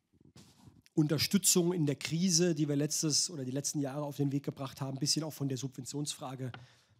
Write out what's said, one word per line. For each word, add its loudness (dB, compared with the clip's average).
Unterstützung 4
in 2
der 2
Krise, 2
die 2
wir 0
letztes 0
oder -8
die -4
letzten -2
Jahre -2
auf -6
den 2
Weg 0
gebracht -8
haben, -6
ein -12
bisschen 0
auch -6
von -2
der -2
Subventionsfrage -6